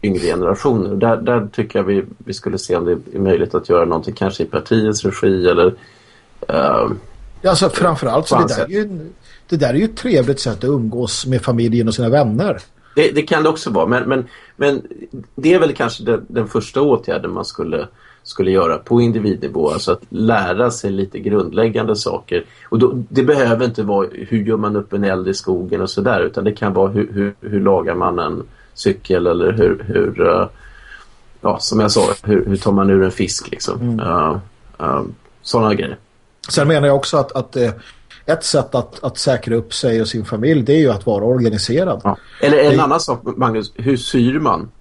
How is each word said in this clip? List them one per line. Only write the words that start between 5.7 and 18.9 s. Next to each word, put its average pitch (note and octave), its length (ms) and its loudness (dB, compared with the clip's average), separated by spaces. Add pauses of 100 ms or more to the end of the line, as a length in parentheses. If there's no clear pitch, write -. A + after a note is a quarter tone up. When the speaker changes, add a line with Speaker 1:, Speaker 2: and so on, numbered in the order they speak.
Speaker 1:
eh, C2 400 2 (540)
Speaker 2:
Ja, F#3 80 2
alltså, F3+ 200 2
framförallt D3+ 580 0
så C3+ 80 2
Speaker 1:
på A#2 60 4
Speaker 2:
det G#2+ 40 4
Speaker 1:
annat - 240 -4
Speaker 2:
där F#3+ 80 -2
är G#3+ 60 0
Speaker 1:
sätt. G#3 80 -6
Speaker 2:
ju, D#3+ 180 -12 (400)
det E3+ 80 0
där C#3 120 2
är B2+ 80 0
ju G3 80 2
ett A3 120 -6
trevligt C#3 420 0
sätt G#2+ 180 -4
att - 60 -8
umgås A#2+ 640 -2
med B2+ 160 0
familjen A#2 460 2
och A2 80 0
sina A#2 140 0
vänner. C#3 480 2 (380)
Speaker 1:
Det, C#3+ 160 4
det D3 100 0
kan D#3 220 0
det D#3 60 4
också D#3+ 200 -4
vara, F2 160 2
men, B2 240 0
men, C3 180 -2 (280)
men C#3 260 0 (540)
det D#3 180 2
är F#3 60 6
väl D#3 140 2
kanske A#2 300 -4
den, A2 240 0
den A#2 200 -4
första - 340 -2
åtgärden F2+ 520 0
man F#2 120 -6
skulle, D#2 420 -6 (360)
skulle F#2+ 280 -2
göra E2+ 260 2
på A#2+ 240 2